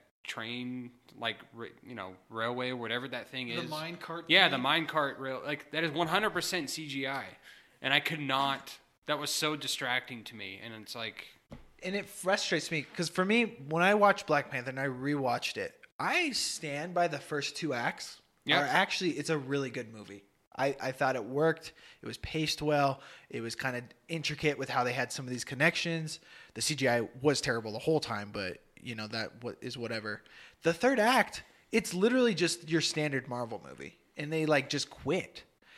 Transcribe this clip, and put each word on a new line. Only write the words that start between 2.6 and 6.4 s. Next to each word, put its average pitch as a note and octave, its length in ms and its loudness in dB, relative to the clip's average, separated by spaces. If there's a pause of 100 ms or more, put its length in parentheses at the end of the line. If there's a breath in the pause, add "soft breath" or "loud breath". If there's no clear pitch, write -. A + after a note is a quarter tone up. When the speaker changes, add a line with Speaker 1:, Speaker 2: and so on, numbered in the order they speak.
Speaker 1:
or B2+ 80 -4
whatever A#2+ 320 -2
that A#2 200 -8
thing B2+ 200 -6
Speaker 2:
The A#2 120 -2
Speaker 1:
is. E3 80 -6
Speaker 2:
mine D#3+ 280 -6
cart E3+ 320 -10
Speaker 1:
Yeah, F3+ 160 8
Speaker 2:
thing? D#3 80 4
Speaker 1:
the C3+ 40 2
mine D3 280 2
cart C#3+ 340 0
rail. C3 260 -6
Like, D3 260 -6
that D#3 120 -2
is D#3+ 80 0
one E3 160 0
hundred G3+ 240 2
percent E3+ 380 -2